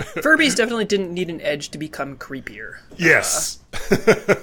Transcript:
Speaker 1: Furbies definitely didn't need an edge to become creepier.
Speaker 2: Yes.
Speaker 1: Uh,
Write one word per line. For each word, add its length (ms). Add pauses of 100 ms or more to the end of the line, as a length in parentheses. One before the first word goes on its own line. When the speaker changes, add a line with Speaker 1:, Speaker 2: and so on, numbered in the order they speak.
(240)
Speaker 1:
Furbies 320
definitely 300
didn't 280
need 160
an 120
edge 260
to 100
become 380
creepier. 640 (180)
Speaker 2:
Yes. 640 (300)
Speaker 1:
Uh, 520